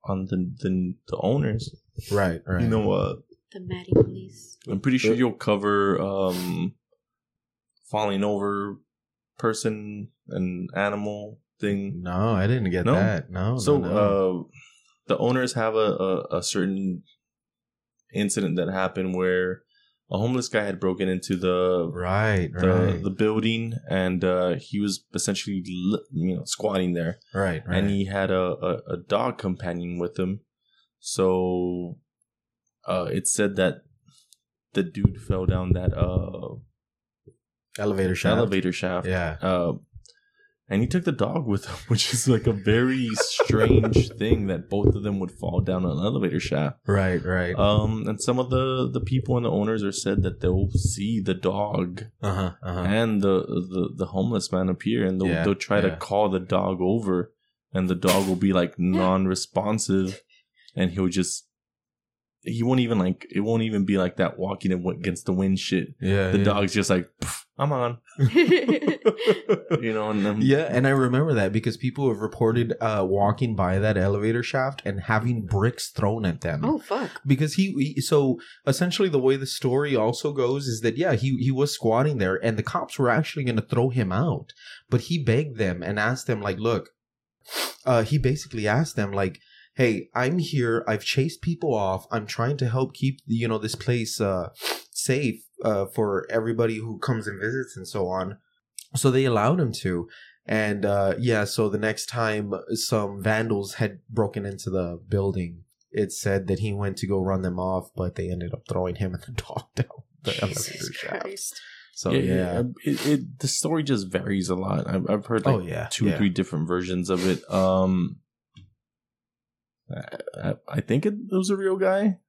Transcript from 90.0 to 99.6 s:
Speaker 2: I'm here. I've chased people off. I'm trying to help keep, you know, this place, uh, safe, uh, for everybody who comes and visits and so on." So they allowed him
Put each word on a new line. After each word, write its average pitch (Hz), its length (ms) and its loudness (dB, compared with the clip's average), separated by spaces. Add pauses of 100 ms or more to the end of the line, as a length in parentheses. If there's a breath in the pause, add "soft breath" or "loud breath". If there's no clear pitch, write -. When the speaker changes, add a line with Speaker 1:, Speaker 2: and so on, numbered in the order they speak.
Speaker 2:
I'm 127 240 0
here. 120 480 0
I've 107 180 -2
chased - 380 -2
people 160 320 -2
off. 95 360 -2
I'm 110 160 -2
trying 127 320 -2
to 127 100 0
help 131 260 0
keep, 135 320 -2
you 117 220 0
know, 110 100 0
this 107 160 -4
place, 120 460 -2
uh, 95 300 0 (420 loud breath)
safe, 131 480 0 (240)
uh, 101 220 2
for 101 440 0
everybody 113 480 0
who 110 200 -8
comes 113 280 -2
and 101 140 -8
visits 123 360 -6
and 92 120 -12
so 98 200 -2
on." 92 300 -4 (560)
So 135 160 4
they 131 140 4
allowed 123 340 4
him 131 140 0 (100)